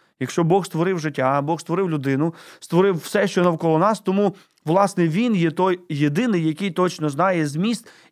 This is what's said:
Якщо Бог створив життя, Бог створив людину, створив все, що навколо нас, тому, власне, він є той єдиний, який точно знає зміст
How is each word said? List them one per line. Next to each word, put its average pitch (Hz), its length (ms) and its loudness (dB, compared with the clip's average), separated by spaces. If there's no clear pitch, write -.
Якщо 147 240 -2
Бог 180 220 2
створив 175 320 -2
життя, 143 440 0
Бог 160 180 -4
створив 175 300 -2
людину, 143 440 -2
створив 185 360 2
все, 196 320 -2
що 180 140 0
навколо 165 360 2
нас, 202 220 2
тому, 196 340 0
власне, 180 440 2
він 214 280 0
є 165 140 2
той 180 380 0
єдиний, 160 560 0
який 160 260 -2
точно 175 380 -2
знає 160 380 0
зміст 180 420 -4